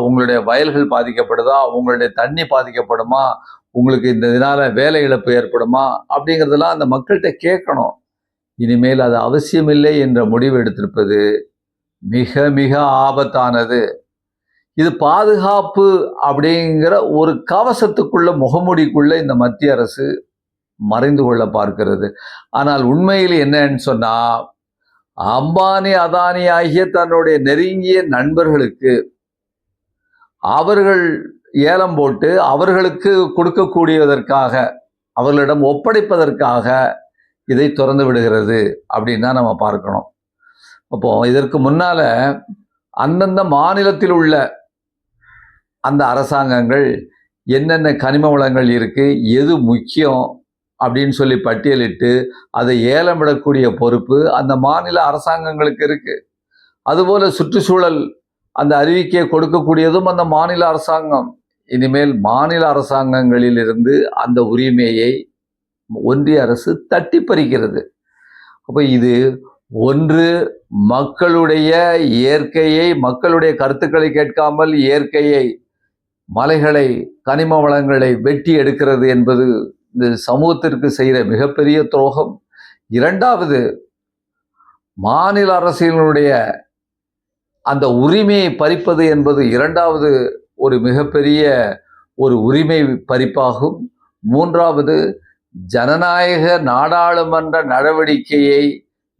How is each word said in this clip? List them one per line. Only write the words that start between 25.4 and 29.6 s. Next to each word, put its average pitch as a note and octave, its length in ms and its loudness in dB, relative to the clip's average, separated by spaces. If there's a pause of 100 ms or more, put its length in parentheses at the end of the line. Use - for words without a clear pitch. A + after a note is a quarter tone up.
அதானி F3+ 540 0
ஆகிய E3+ 380 2
தன்னுடைய E3 520 2
நெருங்கிய F#3 640 0
நண்பர்களுக்கு D3 920 0 (1500)